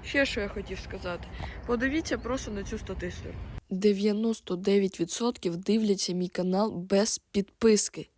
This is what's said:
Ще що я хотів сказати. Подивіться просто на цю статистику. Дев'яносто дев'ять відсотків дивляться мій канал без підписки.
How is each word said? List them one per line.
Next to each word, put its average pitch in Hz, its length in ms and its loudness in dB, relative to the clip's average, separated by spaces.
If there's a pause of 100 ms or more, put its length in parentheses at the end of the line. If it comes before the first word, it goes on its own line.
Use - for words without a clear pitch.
Ще 277 220 0
що - 140 -4
я 202 80 -4
хотів 190 300 -8
сказати. 175 500 -8 (380)
Подивіться 262 520 -2
просто 254 320 -4
на 196 120 -6
цю 214 160 -6
статистику. 180 560 -8 (360)
Дев'яносто 208 840 2
дев'ять 196 440 2
відсотків 170 560 -2
дивляться 202 560 2
мій 180 160 0
канал 185 420 0
без 190 480 2
підписки. - 1000 2